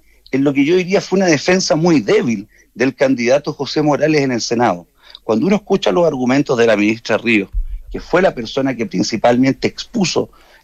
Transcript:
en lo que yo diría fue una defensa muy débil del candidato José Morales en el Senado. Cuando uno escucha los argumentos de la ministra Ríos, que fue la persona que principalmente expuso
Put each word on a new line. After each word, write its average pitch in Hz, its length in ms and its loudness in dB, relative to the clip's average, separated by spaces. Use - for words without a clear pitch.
en 135 140 0
lo 147 100 2
que 139 100 2
yo 170 120 2
diría 185 240 0
fue - 180 -2
una 196 80 2
defensa 180 480 0
muy 156 260 2
débil 117 480 -2
del 127 200 -2
candidato 131 580 0
José 143 300 -4
Morales 147 400 2
en 135 100 -2
el 113 80 -2
Senado. 107 460 -2
Cuando 113 220 0
uno 202 100 2
escucha 196 360 -2
los 175 140 2
argumentos 135 500 0
de 117 100 4
la 110 100 4
ministra 107 420 0
Ríos, 104 320 0
que - 80 -8
fue - 240 0
la - 100 2
persona 131 440 -4
que 110 100 -4
principalmente 120 800 0
expuso 127 640 -4